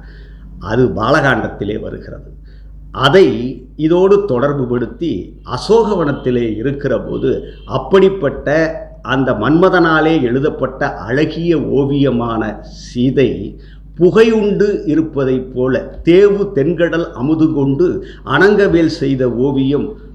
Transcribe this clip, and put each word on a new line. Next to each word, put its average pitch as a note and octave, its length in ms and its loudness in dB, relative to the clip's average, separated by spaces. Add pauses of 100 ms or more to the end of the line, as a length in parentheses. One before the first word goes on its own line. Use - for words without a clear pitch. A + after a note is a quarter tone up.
(600)
அது A#2 280 2
பாலகாண்டத்திலே A2 920 0
வருகிறது. - 540 -14 (580)
அதை C3 720 2 (140)
இதோடு F#3 520 2
தொடர்புபடுத்தி B2+ 1040 -2 (100)
அசோகவனத்திலே C3 1120 0
இருக்கிற A#2+ 460 -2
போது - 420 -2 (220)
அப்படிப்பட்ட D#3+ 1120 0 (240)
அந்த B2+ 320 0
மன்மதனாலே D#3+ 880 4
எழுதப்பட்ட C3+ 760 -2
அழகிய D3+ 640 -2
ஓவியமான A#2+ 1000 0
சீதை A#2+ 1000 -2 (380)
புகையுண்டு G3+ 880 2
இருப்பதைப் C#3 680 -2
போல, B2+ 260 0
"தேவு G3 760 2
தென்கடல் E3 560 0
அமுது D3+ 420 0
கொண்டு C#3 520 0 (200)
அணங்கவேல் E3+ 640 4
செய்த C3 420 -2
ஓவியம் C3+ 600 0 (220)